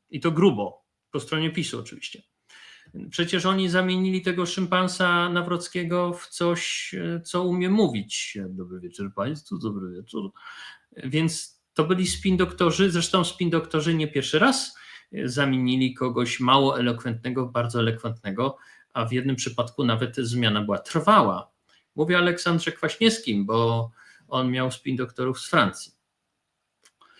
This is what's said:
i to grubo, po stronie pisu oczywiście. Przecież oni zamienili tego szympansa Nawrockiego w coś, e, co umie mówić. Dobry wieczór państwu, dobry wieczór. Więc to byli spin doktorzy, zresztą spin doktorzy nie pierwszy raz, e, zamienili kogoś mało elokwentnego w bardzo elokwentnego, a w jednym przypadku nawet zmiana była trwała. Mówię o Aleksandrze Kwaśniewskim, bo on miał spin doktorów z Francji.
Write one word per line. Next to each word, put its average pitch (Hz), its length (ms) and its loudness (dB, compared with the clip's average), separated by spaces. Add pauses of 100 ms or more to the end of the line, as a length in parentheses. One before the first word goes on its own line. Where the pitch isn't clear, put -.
(100)
i 135 100 -8
to 170 100 2
grubo, 147 540 2 (260)
po 143 100 -6
stronie 160 300 -2
pisu 156 280 -6
oczywiście. - 440 -14 (880)
Przecież 170 360 0
oni 190 220 2
zamienili 185 540 2
tego 180 240 0
szympansa 180 840 2
Nawrockiego 175 840 -2
w 175 160 -12
coś, - 680 -2
e, 170 260 -6
co 175 220 -4
umie 180 280 0
mówić. 135 680 0 (100)
Dobry 92 320 -10
wieczór 98 340 -10
państwu, 113 440 -6
dobry 95 340 -6
wieczór. 98 400 -10 (640)
Więc 160 680 -4 (120)
to 156 100 2
byli 180 220 2
spin 185 300 0
doktorzy, 180 540 2
zresztą 170 340 2
spin 175 260 -2
doktorzy 160 440 0
nie 156 140 0
pierwszy 143 300 0
raz, 254 380 2 (360)
e, 135 160 -4
zamienili 127 680 2
kogoś 123 460 -2
mało 135 380 6
elokwentnego 120 680 -2
w 120 60 -12
bardzo 117 280 -2
elokwentnego, 113 760 -2 (360)
a 117 120 -4
w 117 80 -4
jednym 127 240 0
przypadku 123 480 -4
nawet 120 320 0
zmiana 117 460 0
była 101 160 0
trwała. 160 720 2 (440)
Mówię 160 220 2
o - 20 4
Aleksandrze 170 540 2
Kwaśniewskim, 156 720 0
bo 113 440 2 (380)
on 131 220 0
miał 127 200 0
spin 127 260 -4
doktorów 127 440 -4
z - 100 -12
Francji. 117 420 0 (1300)